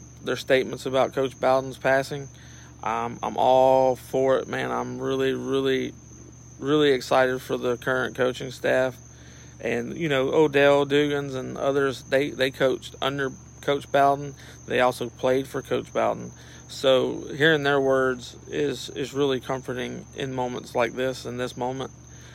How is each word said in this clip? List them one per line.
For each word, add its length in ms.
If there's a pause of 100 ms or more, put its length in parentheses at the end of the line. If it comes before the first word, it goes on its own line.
(240)
their 120
statements 500
about 280
Coach 260
Bowden's 380
passing. 500 (560)
Um, 400
I'm 140
all 580
for 420
it, 100
man. 240
I'm 280
really, 340
really, 600 (640)
really 320
excited 500
for 160
the 200
current 380
coaching 360
staff. 440 (680)
And, 360
you 120
know, 240
Odell, 520
Dugans, 480
and 240
others, 460
they, 260
they 220
coached 500
under 300 (300)
Coach 280
Bowden. 460 (320)
They 140
also 280
played 380
for 140
Coach 320
Bowden. 380 (360)
So 540 (140)
hearing 280
their 160
words 560 (140)
is, 400
is 240
really 260
comforting 640 (120)
in 160
moments 420
like 180
this, 320
in 120
this 180
moment. 360 (440)